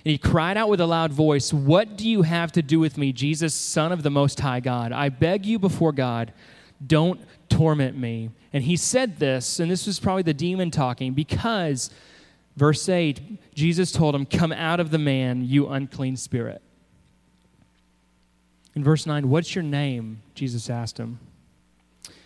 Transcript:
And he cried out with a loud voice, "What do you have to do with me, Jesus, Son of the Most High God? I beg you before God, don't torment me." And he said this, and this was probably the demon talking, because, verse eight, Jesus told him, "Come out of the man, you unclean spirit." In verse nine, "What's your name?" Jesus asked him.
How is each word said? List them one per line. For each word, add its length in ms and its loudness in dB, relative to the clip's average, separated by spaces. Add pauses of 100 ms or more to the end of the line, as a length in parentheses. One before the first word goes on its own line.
And 60 0
he 80 2
cried 380 2
out 120 0
with 120 2
a 60 4
loud 260 2
voice, 400 2
"What 440 4
do 120 -4
you 140 4
have 300 2
to 100 2
do 180 4
with 180 0
me, 140 0
Jesus, 420 -2
Son 380 0
of 100 -4
the 80 2
Most 300 2
High 180 -2
God? 320 -2
I 180 -2
beg 380 0
you 140 0
before 320 2
God, 400 -2 (520)
don't 360 2 (280)
torment 480 2
me." 340 -6 (220)
And 120 -2
he 120 2
said 440 -2
this, 400 -2
and 100 0
this 160 -2
was 140 -6
probably 240 0
the 100 2
demon 380 -2
talking, 400 -2
because, 800 -2 (680)
verse 320 2
eight, 640 -2
Jesus 380 0
told 240 2
him, 100 -2
"Come 240 0
out 300 -2
of 100 0
the 80 2
man, 460 0
you 240 2
unclean 480 -4
spirit." 440 -8 (2250)
In 80 -4
verse 240 4
nine, 220 -2
"What's 260 0
your 80 -4
name?" 600 -4 (120)
Jesus 360 -6
asked 280 -6
him. 220 -10 (1040)